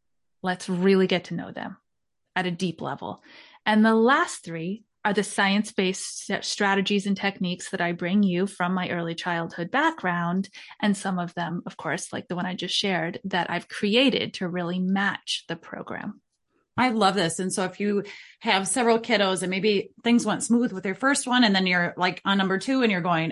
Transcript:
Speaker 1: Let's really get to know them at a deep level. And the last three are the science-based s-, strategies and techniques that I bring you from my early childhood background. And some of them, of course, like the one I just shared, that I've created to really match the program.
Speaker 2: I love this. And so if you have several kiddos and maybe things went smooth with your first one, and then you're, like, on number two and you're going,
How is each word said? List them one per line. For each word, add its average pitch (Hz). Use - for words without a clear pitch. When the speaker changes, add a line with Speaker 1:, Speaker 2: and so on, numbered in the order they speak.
Speaker 1:
Let's 180
really 190
get 180
to 170
know -
them -
at 180
a 180
deep 170
level. -
And 214
the 220
last 269
three 170
are 208
the 202
science-based 202
s-, -
strategies 196
and 202
techniques 185
that 190
I 175
bring 175
you 185
from 185
my 180
early 170
childhood 170
background. 190
And 202
some 185
of 175
them, 170
of -
course, 160
like -
the 175
one 180
I 180
just 175
shared, 180
that 185
I've 175
created 214
to 185
really 175
match 196
the 170
program. -
Speaker 2:
I 254
love 196
this. 170
And 185
so 190
if 180
you 202
have 226
several 233
kiddos 196
and 180
maybe 190
things 233
went 185
smooth 240
with 185
your 190
first 269
one, 247
and 196
then 185
you're, 175
like, 180
on 196
number 190
two 262
and 220
you're 180
going, 165